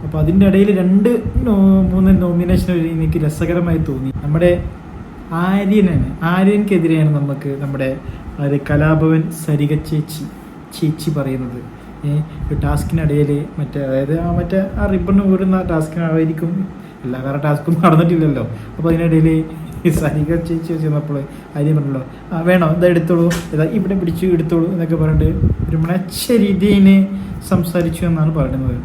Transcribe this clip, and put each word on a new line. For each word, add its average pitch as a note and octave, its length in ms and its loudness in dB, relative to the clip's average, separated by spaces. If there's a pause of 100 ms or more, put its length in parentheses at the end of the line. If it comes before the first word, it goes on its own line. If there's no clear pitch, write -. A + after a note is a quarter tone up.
അപ്പോൾ - 140 -6
അതിൻ്റെ E3+ 280 4
ഇടയിൽ G3 320 4
രണ്ട് F#3+ 320 4 (280)
നോ-, F#3+ 540 4
മൂന്ന് F#3 300 4
നോമിനേഷൻ F3+ 520 0
ഒരു E3 140 0
എനിക്ക് D#3+ 380 -2
രസകരമായി E3+ 520 -2
തോന്നി. C3+ 340 -4 (120)
നമ്മുടെ F3 400 2 (680)
ആര്യനാണ്, F#3+ 920 2
ആര്യൻക്കെതിരെയാണ് F3 920 2
നമുക്ക് C#3 460 -4
നമ്മുടെ C3+ 360 -4 (420)
ആര് C#3+ 200 0 (120)
കലാഭവൻ D#3 600 4
സരിക D3 380 -2
ചേച്ചി, D3+ 540 -4 (580)
ചേച്ചി D#3 280 -2
പറയുന്നത്. C3 680 -6 (280)
ഏ, D3 100 0
ഒരു - 460 -4
ടാസ്കിനിടയിൽ D3 840 0 (140)
മറ്റേ, C#3+ 200 -6
അതായത് C#3 420 -2
ആ F3 160 -2
മറ്റേ F#3+ 280 0 (100)
ആ G#3 100 -2
റിബൺ G3 460 2
ഊരുന്ന F#3 300 2
ടാസ്കിനായിരിക്കും, E3 1040 -2 (360)
എല്ലാ B2+ 180 -6
വേറെ C#3 160 -4
ടാസ്കൊന്നും D3+ 460 0
നടന്നിട്ടില്ലല്ലോ. D#3+ 580 4 (360)
അപ്പോൾ E3 120 -2
അതിനിടയിൽ D#3+ 560 2 (400)
ഈ F3+ 40 4
സരിക D3+ 460 0
ചേച്ചി E3 420 -4
ചെന്നപ്പോൾ D3 460 -4 (320)
ആര്യം D3+ 200 2
പറഞ്ഞല്ലോ, C#3 260 -2 (320)
"ആ, E3 80 -4
വേണോ, F3 260 2
ഇതാ F3 200 2
എടുത്തോളൂ, E3+ 420 2 (240)
ഇതാ D#3 100 0
ഇവിടെ F#3+ 360 -2
പിടിച്ചു F3 260 -2
എടുത്തോളൂ" E3+ 460 0
എന്നൊക്കെ E3 240 -2
പറഞ്ഞിട്ട് D#3 440 2 (300)
ഒരു D#3+ 80 -2
മികച്ച F3+ 540 -2
രീതിയിൽ G3 760 4 (400)
സംസാരിച്ചു F3 580 -2
എന്നാണ് D#3 300 0
പറയുന്നത്. C3 500 -2